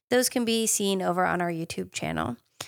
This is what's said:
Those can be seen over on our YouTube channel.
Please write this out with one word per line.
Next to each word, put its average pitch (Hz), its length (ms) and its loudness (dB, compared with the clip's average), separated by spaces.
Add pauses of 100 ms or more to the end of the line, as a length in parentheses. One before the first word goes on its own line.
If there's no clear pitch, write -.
Those 247 200 4
can 240 160 0
be 226 200 2
seen 196 360 2
over 180 240 2
on 175 160 0
our 175 100 0
YouTube 175 400 -6
channel. - 460 -4 (300)